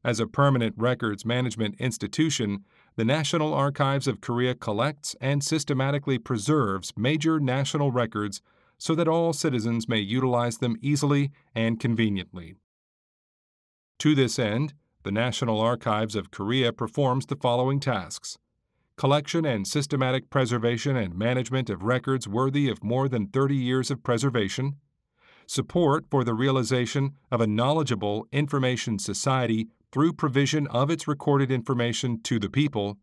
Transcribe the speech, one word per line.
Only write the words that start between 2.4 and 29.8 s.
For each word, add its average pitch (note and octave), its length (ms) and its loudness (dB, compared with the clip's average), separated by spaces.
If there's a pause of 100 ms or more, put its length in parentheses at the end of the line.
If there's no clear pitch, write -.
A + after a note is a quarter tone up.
the A2+ 80 0
National D#3 500 0
Archives C#3 540 0
of A2+ 120 -4
Korea B2 340 0
collects B2+ 680 -4
and C#3 220 0
systematically C#3 760 0
preserves A2 800 0
major D#3 420 2
national C#3 540 0
records A2 500 -2 (360)
so - 180 0
that E3 120 2
all E3 240 2
citizens A#2 560 -2
may A2+ 100 2
utilize A#2+ 600 0
them A#2+ 240 0
easily C#3+ 480 2 (240)
and A2+ 240 0
conveniently. G2 760 -2 (1500)
To D3+ 140 4
this C3 240 2
end, B2+ 360 -2 (280)
the G2 100 -4
National A2+ 480 0
Archives A2 540 0
of G2+ 160 -4
Korea A#2 420 0
performs B2+ 540 0
the C#3+ 100 -4
following B2+ 440 0
tasks: G#2+ 580 -6 (580)
collection D3 480 0
and A2+ 220 -2
systematic C3+ 640 -2
preservation A#2+ 680 0
and F#2+ 180 -2
management A#2+ 560 -2
of F#2 140 -4
records B2 440 0
worthy C3+ 400 0
of G#2 160 -4
more B2+ 240 0
than A2+ 200 -2
thirty C#3 280 2
years B2+ 340 0
of B2+ 120 -4
preservation, B2 760 0 (680)
support D3 640 2
for C3 140 2
the A#2 100 2
realization C3 800 0 (180)
of A#2+ 100 0
a A2+ 60 4
knowledgeable A2+ 840 0
information C3 680 0
society A2+ 680 0 (220)